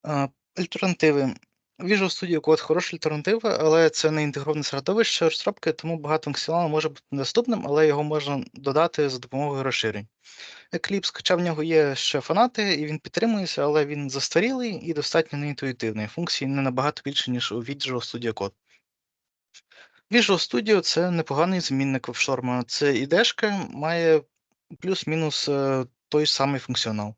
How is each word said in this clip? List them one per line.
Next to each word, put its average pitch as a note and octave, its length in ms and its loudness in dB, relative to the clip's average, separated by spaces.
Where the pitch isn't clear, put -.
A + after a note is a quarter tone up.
Е, C#3 220 -2
альтернативи. D#3 760 2
Visual G3 200 0
Studio F3 420 -2
Code — D#3 200 4
хороша E3+ 360 -2
альтернатива, D#3+ 640 -2
але D#3+ 300 6
це D#3 200 2
не D#3 120 2
інтегроване D3 420 -2
середовище F3+ 600 0
розробки, - 480 0
тому E3 260 -6
багато D3+ 260 -2
функціоналу D#3+ 440 -2
може D#3 200 0
бути C#3 220 -10
недоступним, G3 560 -2
але D3+ 200 4
його D3 160 4
можна C#3+ 420 -2
додати C#3+ 540 0
за C3 100 -6
допомогою C3+ 440 -4
розширень. A2 460 -2
Eclipse, F#3+ 420 -4
хоча - 200 0
в E3+ 60 0
нього E3 220 -2
є D#3 320 4
ще - 260 -2
фанати, G3+ 540 0
і D3+ 120 -4
він D3+ 120 -4
підтримується, G3+ 640 -2
але D3 240 4
він D3 240 -4
застарілий A3 600 0
і E3+ 200 -6
достатньо D3 460 -2
неінтуїтивний. B2 680 -4
Функцій E3 400 -4
не C#3 160 0
набагато C3 420 0
більше, C3+ 260 -4
ніж A#2+ 220 -2
у A#2 100 -4
Visual C3 300 -6
Studio A#2+ 400 -4
Code. G2 200 -6
Visual G#3 420 4
Studio — G#3+ 300 4
це F3 280 0
непоганий E3+ 500 2
замінник C3+ 480 0
вебшторма. B2 580 0
Це C#3+ 300 2
ідешка, F#3 760 2
має D#3+ 520 2
плюс-мінус, D#3+ 680 -2
е, C3+ 380 0
той D3+ 180 4
самий C#3 340 0
функціонал. G#2+ 580 -4